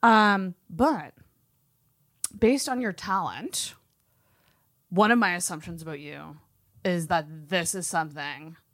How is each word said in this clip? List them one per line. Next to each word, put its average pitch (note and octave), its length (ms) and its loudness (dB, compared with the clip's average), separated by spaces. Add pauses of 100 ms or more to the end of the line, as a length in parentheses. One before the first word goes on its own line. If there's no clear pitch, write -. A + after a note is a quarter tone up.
Um, G#3 500 6 (160)
but F#3+ 440 0 (1200)
based B3+ 320 4
on B3+ 120 -2
your A3 120 -2
talent, F#3+ 800 -4 (1160)
one G3+ 220 4
of A#3+ 60 6
my F#3+ 180 2
assumptions E3+ 460 -8
about D#3 200 -12
you D3 360 -16 (460)
is F3 240 0
that E3 180 0 (240)
this E3+ 240 0
is F#3 140 -6
something D3+ 680 -6 (180)